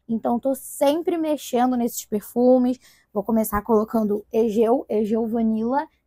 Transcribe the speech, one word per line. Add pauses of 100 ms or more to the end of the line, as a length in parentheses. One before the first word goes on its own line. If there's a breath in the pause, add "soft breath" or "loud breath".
então
tô
sempre
mexendo
nesses
perfumes. (340 soft breath)
Vou
começar
colocando
Egeu,
Egeu
Vanilla. (220)